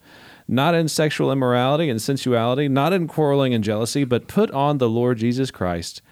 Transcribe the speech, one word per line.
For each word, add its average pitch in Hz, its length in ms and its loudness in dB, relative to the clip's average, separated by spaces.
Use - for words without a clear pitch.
not 139 300 0
in 165 140 0
sexual 151 420 0
immorality 135 580 2
and 113 120 -2
sensuality, 127 680 0
not 139 240 2
in 180 160 0
quarreling 143 460 2
and 113 100 2
jealousy, 110 400 -2
but 123 240 0
put 214 240 0
on 143 260 0
the 127 120 2
Lord 120 280 2
Jesus 120 340 0
Christ 87 500 -6